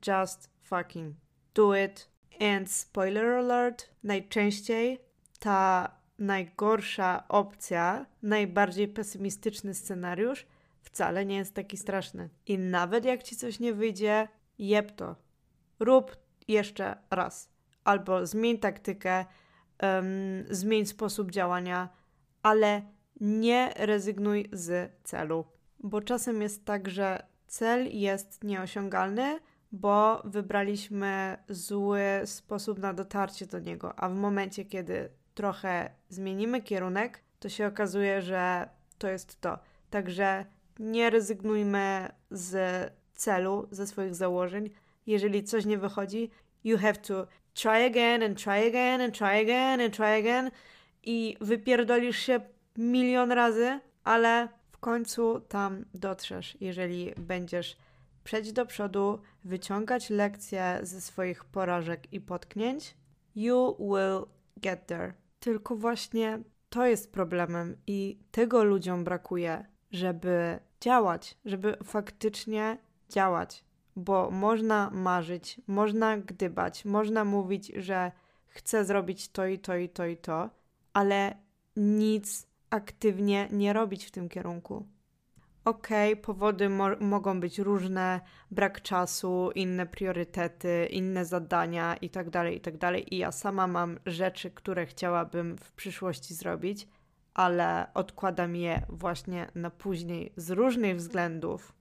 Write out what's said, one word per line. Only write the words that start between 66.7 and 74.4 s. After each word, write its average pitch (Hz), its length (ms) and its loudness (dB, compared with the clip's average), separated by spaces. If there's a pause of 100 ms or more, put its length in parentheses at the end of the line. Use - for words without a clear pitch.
jest 214 260 2
problemem 175 640 -2 (100)
i 196 320 -4 (120)
tego 226 320 4
ludziom 180 400 2
brakuje, 175 640 -4 (260)
żeby 175 680 0 (220)
działać, 220 640 2
żeby 202 380 -2
faktycznie 214 920 -4 (320)
działać. 180 560 0 (300)
Bo 185 360 2
można 214 640 2